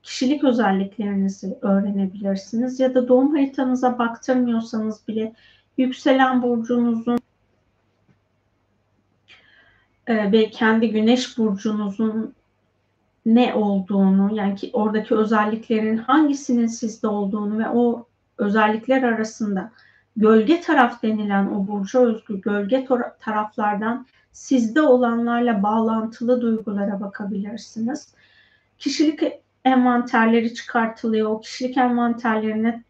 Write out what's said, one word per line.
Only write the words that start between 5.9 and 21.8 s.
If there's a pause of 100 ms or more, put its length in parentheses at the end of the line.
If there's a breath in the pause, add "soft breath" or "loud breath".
burcunuzun, (3000 soft breath)
e,
ve
kendi
güneş
burcunuzun (920)
ne
olduğunu,
yani
ki
oradaki
özelliklerin
hangisinin
sizde
olduğunu
ve
o (300)
özellikler
arasında (460 soft breath)
gölge
taraf
denilen
o
burca